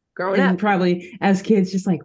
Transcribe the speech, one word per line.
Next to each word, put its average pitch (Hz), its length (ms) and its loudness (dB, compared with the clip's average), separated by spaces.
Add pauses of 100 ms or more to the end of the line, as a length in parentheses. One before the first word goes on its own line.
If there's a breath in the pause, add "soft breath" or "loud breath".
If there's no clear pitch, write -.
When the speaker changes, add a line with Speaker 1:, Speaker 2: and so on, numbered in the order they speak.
(140)
Speaker 1:
growing 185 240 -2
Speaker 2:
And 185 140 2
Speaker 1:
up. 180 60 -2
Speaker 2:
probably 180 600 0
as 196 220 2
kids, 196 320 2
just 190 140 -4
like, 165 180 -2